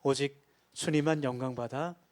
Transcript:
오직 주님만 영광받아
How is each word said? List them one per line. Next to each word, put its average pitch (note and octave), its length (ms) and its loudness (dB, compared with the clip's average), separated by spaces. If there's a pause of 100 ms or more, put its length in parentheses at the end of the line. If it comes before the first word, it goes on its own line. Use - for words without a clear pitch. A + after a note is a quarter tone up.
오직 C#3 380 0 (320)
주님만 D3+ 500 2
영광받아 B2+ 720 -4 (160)